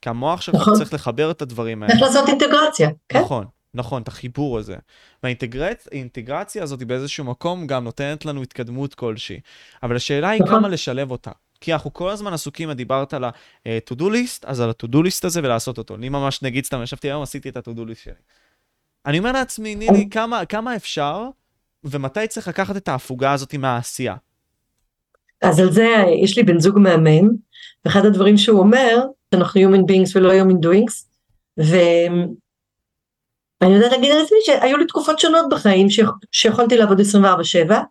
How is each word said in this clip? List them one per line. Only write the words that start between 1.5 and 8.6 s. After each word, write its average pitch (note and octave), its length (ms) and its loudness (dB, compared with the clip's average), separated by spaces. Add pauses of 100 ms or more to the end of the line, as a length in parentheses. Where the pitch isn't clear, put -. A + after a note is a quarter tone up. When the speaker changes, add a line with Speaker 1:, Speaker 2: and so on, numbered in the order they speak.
Speaker 1:
האלה. A#3 100 0
Speaker 2:
צריך A#3 100 2
לעשות C4+ 260 2
אינטגרציה, C#4 600 0 (180)
כן? C4+ 120 0
Speaker 1:
נכון, A#2+ 260 -6 (280)
נכון, A#2+ 280 -10
את A2 60 -14
החיבור B2 500 -8
הזה. G2+ 180 -12 (460)
והאינטגרצ-, C3 720 -8
האינטגרציה C#3 720 -12
הזאת C#3 200 -10
באיזשהו B2+ 420 -8
מקום E3+ 420 -8
גם C3 180 -6
נותנת C#3+ 400 -10
לנו C#3+ 180 -10
התקדמות B2+ 520 -12